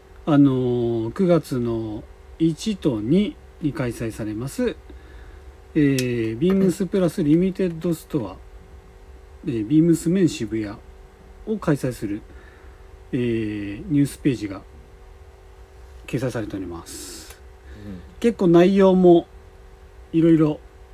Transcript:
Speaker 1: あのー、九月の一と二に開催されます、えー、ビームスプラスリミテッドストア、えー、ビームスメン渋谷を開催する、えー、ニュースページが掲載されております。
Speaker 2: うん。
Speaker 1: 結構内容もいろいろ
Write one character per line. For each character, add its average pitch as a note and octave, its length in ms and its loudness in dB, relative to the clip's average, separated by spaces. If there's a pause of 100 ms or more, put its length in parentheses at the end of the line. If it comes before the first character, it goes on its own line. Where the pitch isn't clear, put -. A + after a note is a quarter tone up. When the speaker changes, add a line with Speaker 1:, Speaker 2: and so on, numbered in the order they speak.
(260)
Speaker 1:
あ D3+ 100 2
の B2 760 2
ー、 - 20 -14
九 F#3+ 140 0
月 D#3 320 0
の A#2 440 -6 (360)
一 E3 380 -2
と A#2+ 240 -2
二 F#3 360 0 (260)
に D3 100 -2
開 B2 200 -6
催 A2+ 180 -8
さ A2 140 -10
れ G#2+ 100 -8
ま A#2+ 140 -8
す、 A#3 280 -4 (1000)
え - 40 2
ー、 B2 600 0
ビ E3+ 120 2
ー G3 40 2
ム F#3+ 160 4
ス F3+ 160 -2
プ F#3+ 140 -2
ラ F3+ 80 2
ス D#3+ 160 -2
リ D3 120 4
ミ F3+ 180 0
テ F#3+ 140 -2
ッ E3 120 -8
ド F3 140 -2
ス - 120 -12
ト A2+ 220 -6
ア、 - 80 -16 (1120)
え - 60 -4
ー、 A2 140 -4
ビ D3+ 140 4
ー - 20 6
ム E3+ 120 6
ス D#3+ 160 -2
メ F#3+ 120 2
ン D#3+ 60 4
渋 A2 340 -4
谷 G#2 140 -10 (720)
を G#3+ 120 -4
開 D3+ 180 0
催 C3 160 -6
す A2+ 140 -10
る、 D#3 140 -6 (920)
え - 40 -4
ー、 A2 720 -4
ニ C#3+ 120 2
ュ - 20 4
ー C#3 40 2
ス - 120 -10
ペ - 140 0
ー A2+ 40 -2
ジ G#2 120 -8
が G2 120 -12 (1500)
掲 - 120 -6
載 B2 120 -4
さ A#2 120 -6
れ G2+ 60 -8
て - 80 -10
お - 20 -6
り F#2 80 -8
ま E2+ 200 -14
す。 - 540 -18 (460)
Speaker 2:
う - 20 -14
ん。 G3 120 -14 (200)
Speaker 1:
結 A#3 200 0
構 F#3+ 80 4
内 F3+ 280 6
容 F#3+ 180 6
も F3 320 6 (880)
い E3 80 2
ろ E3 100 4
い E3 60 6
ろ D3+ 240 2 (320)